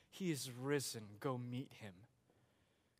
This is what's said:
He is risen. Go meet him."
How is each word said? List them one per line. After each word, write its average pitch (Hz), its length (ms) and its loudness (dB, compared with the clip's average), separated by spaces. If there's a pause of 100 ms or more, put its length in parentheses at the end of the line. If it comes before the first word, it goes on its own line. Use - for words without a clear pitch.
(100)
He 185 200 2
is 131 200 0
risen. 120 680 0
Go 131 200 2
meet 123 360 -2
him." 98 200 -10 (1040)